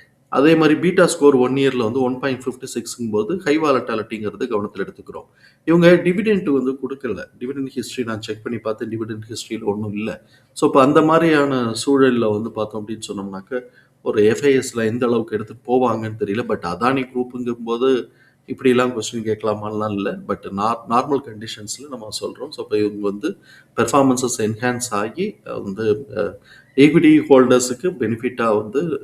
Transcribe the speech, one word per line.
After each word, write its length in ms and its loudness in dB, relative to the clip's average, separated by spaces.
அதே 260 4
மாதிரி 240 4
பீட்டா 280 4
ஸ்கோர் 300 4
ஒன் 180 2
இயர்ல 280 2
வந்து 180 -2
ஒன் 180 -2
பாயிண்ட் 240 -4
ஃபிஃப்டி 320 -8
சிக்ஸ்ங்கும் 360 -8
போது 280 -2
ஹை 200 0
வாலட்டாலிட்டிங்கிறது 840 -2
கவனத்துல 420 -4
எடுத்துக்கிறோம். 400 -16
இவங்க 300 6
டிவிடெண்ட் 540 2
வந்து 240 0
கொடுக்கல. 560 -8
டிவிடெண்ட் 360 -8
ஹிஸ்டரி 300 -6
நான் 180 -8
செக் 200 -10
பண்ணி 160 -6
பார்த்தேன். 300 -6
டிவிடெண்ட் 400 -8
ஹிஸ்டரியில 340 -10
ஒண்ணும் 300 -4
இல்ல. 320 -8
So, 160 0
இப்ப 140 6
அந்த 200 6
மாதிரியான 720 2
சூழல்ல 440 4
வந்து 220 -4
பார்த்தோம் 340 -8
அப்படின்னு 220 -12
சொன்னோம்னாக்க, 520 -10
ஒரு 220 2
எஃப் 200 2
ஐ 100 6
எஸ்ல 300 -2
எந்த 220 0
அளவுக்கு 280 0
எடுத்துட்டு 380 -8
போவாங்கன்னு 460 0
தெரியல. 300 -2
But 120 -4
அதானி 440 -2
குரூப்புங்கும் 600 -6
போது 440 0
இப்படிலாம் 460 2
கொஸ்டின் 380 -8
கேட்கலாமான்லாம் 640 -4
இல்ல. 260 -4
But 220 -4
நார்-, 380 -2
நார்மல் 360 0
கண்டிஷன்ஸ்ல 640 -14
நம்ம 180 -14
சொல்றோம். 280 -10
So, 160 -12
இப்ப 140 -2
இவங்க 220 0
வந்து 360 -4
பெர்ஃபார்மன்ஸஸ் 600 4
என்ஹான்ஸ் 520 -2
ஆகி, 440 -4
அஹ், 180 -10
வந்து, 440 -2
அஹ், 180 -4
ஈக்விட்டி 380 6
ஹோல்டர்ஸுக்கு 680 4
பெனிஃபிட்டா 580 -2
வந்து, 240 -4